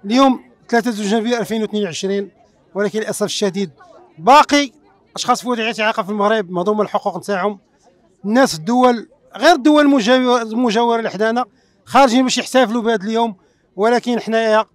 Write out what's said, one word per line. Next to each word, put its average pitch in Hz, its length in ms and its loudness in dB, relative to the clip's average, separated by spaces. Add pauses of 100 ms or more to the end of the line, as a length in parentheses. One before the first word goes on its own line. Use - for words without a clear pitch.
اليوم 254 460 2 (180)
ثلاثة 233 220 0
دو 208 120 -6
جنبير 226 360 0
ألفين 220 220 -4
واثنين 208 220 -4
وعشرين، 196 480 -6 (420)
ولكن 202 260 -4
للأسف 208 240 -6
الشديد 196 480 -4 (460)
باقي 269 540 4 (440)
أشخاص - 260 -2
في 240 80 -10
وضعية 226 300 -4
إعاقة 214 240 -2
في 175 60 -10
المغرب 208 420 -2
مهضومة 190 300 -2
الحقوق 196 360 -4
نتاعهم. 196 420 -4 (680)
الناس 240 280 2
في 160 60 -10
الدول، 240 500 0 (260)
غير 302 200 4
الدول 294 300 4
المجاورة، 254 560 2
المجاورة 233 600 0
لحدانا، 220 440 -2 (400)
خارجين 254 380 4
باش 254 140 -2
يحتفلوا 240 440 0
بهذا 214 220 -2
اليوم، 226 320 -2 (400)
ولكن 233 440 0
حنايا 220 560 0